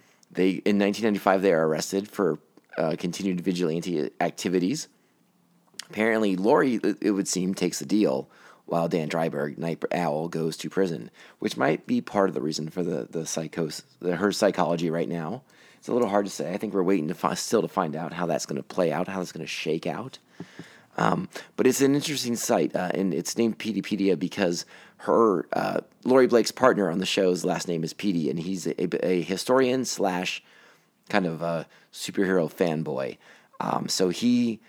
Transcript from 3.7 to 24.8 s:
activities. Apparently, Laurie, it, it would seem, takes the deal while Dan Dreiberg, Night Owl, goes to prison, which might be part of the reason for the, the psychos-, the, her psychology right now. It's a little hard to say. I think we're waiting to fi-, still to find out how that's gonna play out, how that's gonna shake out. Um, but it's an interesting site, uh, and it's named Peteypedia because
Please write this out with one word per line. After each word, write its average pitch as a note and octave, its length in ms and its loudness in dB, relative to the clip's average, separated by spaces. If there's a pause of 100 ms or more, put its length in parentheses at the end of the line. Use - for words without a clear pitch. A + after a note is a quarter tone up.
activities. F2+ 680 0 (1040)
Apparently, A2 440 2
Laurie, B2 420 4
it, G2 260 0
it G#2 80 4
would F#2+ 180 0
seem, F#2 260 -2
takes F2+ 240 -2
the - 80 -10
deal C#2+ 420 2 (360)
while E2+ 240 0
Dan E2 220 0
Dreiberg, D2+ 480 -2
Night E2 340 -6
Owl, E2 360 -2
goes D#2+ 280 -4
to - 140 -8
prison, E2+ 400 -2 (280)
which - 200 -4
might C#3 280 0
be A#2+ 140 0
part G2 300 2
of - 40 -8
the - 60 -2
reason D#2 300 -4
for F2+ 120 -4
the, E2 280 -2
the E2 100 -6
psychos-, D#2+ 640 -4 (180)
the, F2 160 -2
her G2 160 2
psychology E2+ 560 2
right D#2+ 200 -2
now. E2+ 340 -6 (360)
It's - 100 -20
a - 40 -2
little A#2+ 160 2
hard G2+ 160 4
to F#2+ 80 -8
say. D#2 200 -4
I G2 40 -4
think G#2 160 -6
we're F#2+ 100 2
waiting E2+ 260 2
to F2+ 60 -2
fi-, D#2 200 0
still - 260 0
to E2 80 -2
find E2 260 -2
out D#2 200 -8
how F2 120 -4
that's D#2 200 -2
gonna C#2 160 -6
play F2 280 -2
out, E2 160 -2
how F#2+ 120 -8
that's F2 140 -6
gonna D#2 140 -10
shake D#2+ 400 -4
out. F#2 320 -8 (800)
Um, - 320 0 (280)
but - 100 4
it's B2 160 4
an C#3 120 6
interesting B2+ 420 -2
site, G2+ 380 0
uh, F2+ 200 -2
and F#2+ 180 0
it's - 240 -4
named A#2 220 2
Peteypedia G2 600 0
because F2 460 -2 (340)